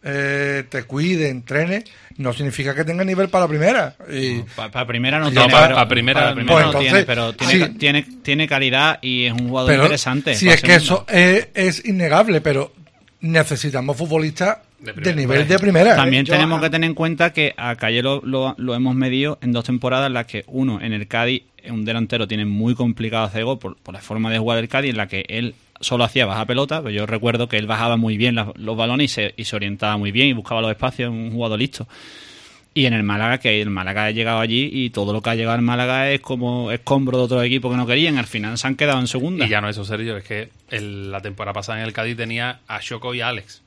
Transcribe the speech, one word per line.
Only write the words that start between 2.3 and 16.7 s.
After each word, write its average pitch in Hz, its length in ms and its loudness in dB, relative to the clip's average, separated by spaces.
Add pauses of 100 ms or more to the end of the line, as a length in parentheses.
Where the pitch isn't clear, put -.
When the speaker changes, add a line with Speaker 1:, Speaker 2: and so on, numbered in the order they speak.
Speaker 1:
significa 135 400 -4
que 156 100 -2
tenga 170 200 -2
nivel 190 260 0
para 180 180 2
primera. 156 480 2 (160)
Y 131 220 -2
Speaker 2:
No, 120 200 -4
pa-, 110 160 -8
pa 120 160 -4
primera 123 320 0
no 156 100 0
Speaker 1:
y 135 40 0
Speaker 2:
tiene, 127 160 6
Speaker 1:
ya 120 60 6
está. 151 140 10
Speaker 2:
pero, 131 80 2
Speaker 3:
Pa 120 120 4
primera 123 320 2
Speaker 2:
para 143 100 4
Speaker 3:
no. 139 60 -4
Speaker 2:
primera 127 180 2
Speaker 1:
Pues 160 120 8
Speaker 2:
no 139 120 2
tiene, 139 220 4
Speaker 1:
entonces, 185 60 0
Speaker 2:
pero 117 260 0
tiene 127 200 0
Speaker 1:
sí. 185 80 6 (120)
Speaker 2:
ca-, 113 60 -14
tiene, 143 240 4 (200)
tiene 147 260 0
calidad 135 540 2
y 127 220 -2
es 120 80 0
un 120 160 -2
jugador 131 220 0
Speaker 1:
Pero 139 140 6
Speaker 2:
interesante 139 500 0
Speaker 1:
si 107 120 0
Speaker 2:
para 170 100 8
Speaker 1:
es - 60 0
que 170 180 8
Speaker 2:
segunda. 156 40 -4
Speaker 1:
eso 185 240 0
es, 185 400 6 (300)
es - 80 -14
innegable, 180 560 4
pero 139 300 0 (480)
necesitamos 143 760 0
futbolistas 160 640 -2 (200)
Speaker 3:
De - 80 -16
Speaker 1:
de 107 60 -10
Speaker 3:
primera. 175 240 -2
Speaker 1:
nivel 139 320 2
de 185 60 6
Speaker 4:
Yo 190 60 4
Speaker 1:
primera. 190 360 6
Speaker 2:
También 135 300 4
Speaker 4:
yo 160 80 2
Speaker 2:
tenemos 156 240 2
Speaker 4:
a 147 40 0
Speaker 2:
que 160 80 0